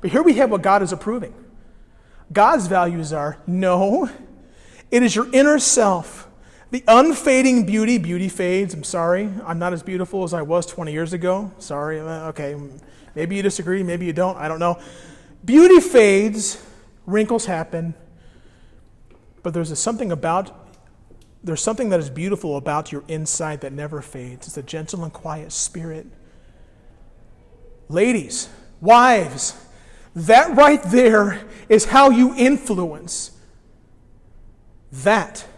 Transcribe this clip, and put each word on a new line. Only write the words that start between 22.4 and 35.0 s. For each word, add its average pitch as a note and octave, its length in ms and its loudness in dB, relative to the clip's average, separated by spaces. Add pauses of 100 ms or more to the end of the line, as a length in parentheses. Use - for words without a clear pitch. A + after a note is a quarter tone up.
about D3 360 -6
your C#3+ 160 -10
inside D#3 540 -8
that C#3 100 -12
never D3 280 -12
fades. B2+ 460 -18
It's - 100 -16
a D3 60 -12
gentle D#3 400 -10
and D#3 100 -12
quiet D#3 380 -14
spirit. D#3+ 560 -10 (1800)
Ladies, F#3 600 -2 (320)
wives, G#3+ 800 4 (540)
that A#3 420 4
right C#4+ 280 6
there G#3 580 4 (260)
is A3 180 6
how C#4 240 8
you B3+ 260 4
influence. F3+ 960 -2 (1600)
That. F3 540 -4 (120)